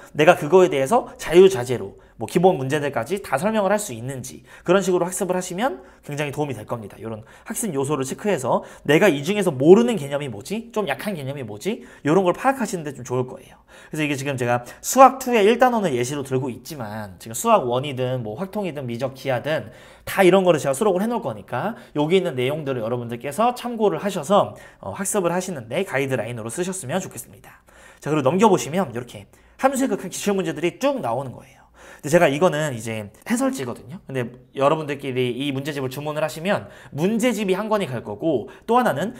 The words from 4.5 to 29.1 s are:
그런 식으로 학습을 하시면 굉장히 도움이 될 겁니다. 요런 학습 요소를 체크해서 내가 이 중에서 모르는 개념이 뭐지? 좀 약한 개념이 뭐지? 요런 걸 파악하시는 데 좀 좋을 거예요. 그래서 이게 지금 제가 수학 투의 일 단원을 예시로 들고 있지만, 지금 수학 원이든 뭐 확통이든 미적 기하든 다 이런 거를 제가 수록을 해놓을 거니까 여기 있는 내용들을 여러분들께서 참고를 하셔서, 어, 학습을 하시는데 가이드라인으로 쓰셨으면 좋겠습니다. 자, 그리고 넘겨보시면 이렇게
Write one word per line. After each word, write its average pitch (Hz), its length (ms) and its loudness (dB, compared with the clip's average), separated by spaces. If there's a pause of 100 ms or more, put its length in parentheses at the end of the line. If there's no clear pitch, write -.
그런 190 200 4
식으로 175 240 2
학습을 180 280 -4
하시면 190 480 -4 (220)
굉장히 143 260 -6
도움이 143 220 -4
될 107 140 -10
겁니다. 110 340 -10
요런 110 240 -10 (200)
학습 220 280 -6
요소를 135 320 0
체크해서 165 580 -2 (200)
내가 165 260 6
이 147 160 2
중에서 190 260 0
모르는 190 460 8
개념이 143 320 -4
뭐지? 214 420 -8
좀 214 160 -4
약한 139 280 -4
개념이 143 280 -8
뭐지? 175 420 -8 (200)
요런 175 200 4
걸 175 100 4
파악하시는 220 500 -2
데 147 80 -8
좀 123 120 -12
좋을 123 220 -2
거예요. - 300 -18 (320)
그래서 156 140 -4
이게 147 140 0
지금 135 200 -4
제가 123 280 0 (160)
수학 262 380 4
투의 240 260 0
일 226 140 4
단원을 226 360 2
예시로 123 280 -4
들고 131 280 -4
있지만, 107 680 -12
지금 113 140 -14
수학 196 340 2
원이든 127 560 -2
뭐 107 140 -8
확통이든 180 500 -6
미적 120 280 -6
기하든 131 560 -4 (340)
다 - 180 0
이런 185 220 6
거를 170 160 6
제가 139 140 -2
수록을 208 280 2
해놓을 233 200 -2
거니까 139 540 -6 (200)
여기 151 220 2
있는 175 160 -2
내용들을 135 480 -2
여러분들께서 123 720 -2
참고를 220 440 -2
하셔서, 175 580 0 (240)
어, - 100 -12
학습을 185 420 -2
하시는데 170 520 -4
가이드라인으로 120 640 -4
쓰셨으면 180 500 -6
좋겠습니다. - 640 -16 (380)
자, 147 100 -4
그리고 147 180 4
넘겨보시면 180 680 4
이렇게 - 340 -10 (280)